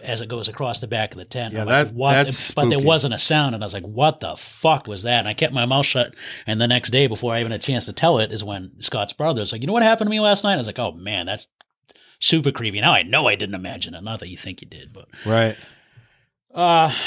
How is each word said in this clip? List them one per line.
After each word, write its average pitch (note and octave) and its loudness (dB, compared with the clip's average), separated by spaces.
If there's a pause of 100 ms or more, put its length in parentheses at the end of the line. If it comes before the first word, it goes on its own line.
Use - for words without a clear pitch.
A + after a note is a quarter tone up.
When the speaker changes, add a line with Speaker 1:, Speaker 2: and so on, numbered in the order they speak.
Speaker 1:
as A2+ -6
it A2+ -10
goes A#2 -6
across A#2 -6
the - -10
back G#2+ -2
of - -18
the F2+ -14
tent. A#2 -8
Speaker 2:
Yeah, A2 -2
Speaker 1:
I'm G#2 -4
like, C#3 4
Speaker 2:
that, A2 -14
Speaker 1:
"What C3+ 2
the," C#3+ 6
Speaker 2:
that's - -4
Speaker 1:
but D3+ 0
there C3+ 4
Speaker 2:
spooky. C#3 2
Speaker 1:
wasn't C#3+ 4
a G#2 -4
sound, C#3+ 0
and G#2+ -8
I - -6
was F#2+ -10
like, G2 -8
"What B2 0
the E2 -8
fuck - 0
was G2+ -10
that?" A#2+ 2
And G#2 -2
I G#2+ -2
kept D#3 0
my A#2+ 0
mouth C3+ 2
shut, - 0 (320)
and A2 0
the A#2+ 4
next B2 0
day, C3+ 4
before A2+ -2
I A#2 0
even A2+ -2
had A2 -4
a - -12
chance B2 -2
to G#2+ -8
tell D#3+ 4
it, G#2+ 0
is G#2 -6
when G2 -8
Scott's - -4
brother's A#2+ -2
like, A2+ -8
"You C3+ -4
know F#3 -2
what A#3 0
happened A3+ 2
to G#3 -2
me G#3+ 0
last G#3 4
night?" G3+ 2
I D#3 0
was A2+ -4
like, - -8
"Oh, G#2+ -2
man, F2+ -6
that's G2+ -8 (720)
super C#3+ 2
creepy." G#2 -4
Now D3+ 4
I G2 6
know B2+ 2
I G#2+ 4
didn't G2+ -4
imagine F2+ -10
it. F2 -14
Not A2 -8
that F2 -14
you F2+ -14
think - -14
you - -20
did, - -20
but - -20 (180)
Speaker 2:
Right. A2+ 2 (1000)
Speaker 1:
uh, E3 4 (140)